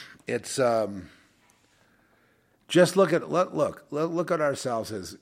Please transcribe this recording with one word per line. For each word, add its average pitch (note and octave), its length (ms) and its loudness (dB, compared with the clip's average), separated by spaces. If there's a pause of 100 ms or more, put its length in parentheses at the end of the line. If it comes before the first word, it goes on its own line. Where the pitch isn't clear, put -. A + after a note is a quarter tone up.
(280)
it's, A#2+ 320 -4
um, G#2+ 500 0 (1600)
just F3 280 4
look F#3 160 6
at, D#3 180 0
look, F3 220 0
look, C#3 380 -2
look E3 400 -2
at E3 100 0
ourselves A#2+ 520 -2
as, F#2 300 -10